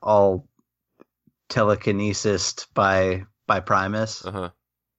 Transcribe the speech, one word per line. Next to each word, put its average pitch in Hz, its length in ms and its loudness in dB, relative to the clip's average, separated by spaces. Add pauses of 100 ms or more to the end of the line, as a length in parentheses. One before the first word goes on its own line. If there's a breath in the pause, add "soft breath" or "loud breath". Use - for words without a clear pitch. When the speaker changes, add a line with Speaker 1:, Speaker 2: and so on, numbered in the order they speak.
Speaker 1:
all 101 480 2 (1000)
telekinesis 104 1040 0 (180)
by, 95 520 2 (220)
by 98 140 0
Primus. 104 640 -2
Speaker 2:
Uh-huh. 90 260 -8 (480)